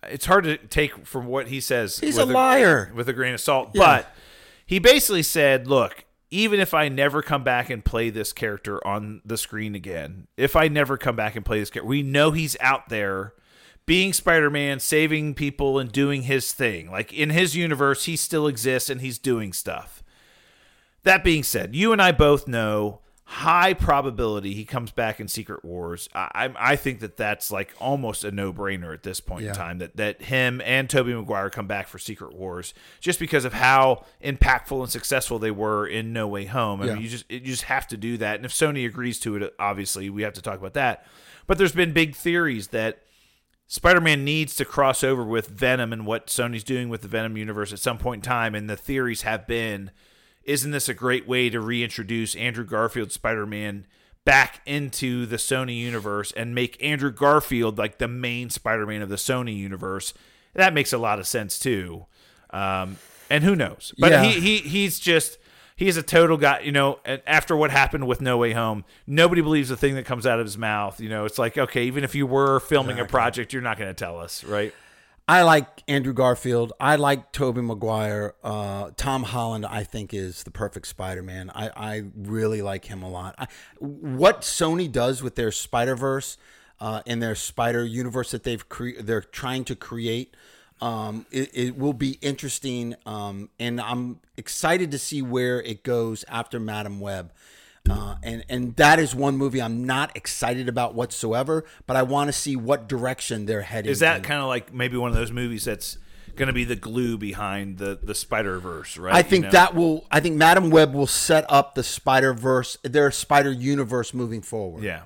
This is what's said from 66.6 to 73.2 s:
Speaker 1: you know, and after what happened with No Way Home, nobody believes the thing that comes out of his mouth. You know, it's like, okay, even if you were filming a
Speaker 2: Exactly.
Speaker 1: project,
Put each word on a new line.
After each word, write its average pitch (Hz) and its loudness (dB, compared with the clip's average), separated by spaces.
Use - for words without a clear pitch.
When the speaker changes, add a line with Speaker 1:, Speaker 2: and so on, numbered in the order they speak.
Speaker 1:
you 143 -4
know, 139 2
and 131 -4
after 165 2
what 151 4
happened 139 2
with 123 2
No 127 2
Way 117 2
Home, 110 -2
nobody 170 6
believes 151 2
the 131 -4
thing 139 2
that 131 -8
comes 123 -2
out 117 2
of 113 -2
his 101 -10
mouth. 107 -4
You 110 -8
know, 107 -4
it's 104 -6
like, 117 0
okay, 127 0
even 131 -4
if 135 -4
you 139 0
were 135 4
filming 135 2
a 120 -4
Speaker 2:
Exactly. 113 -6
Speaker 1:
project, 120 0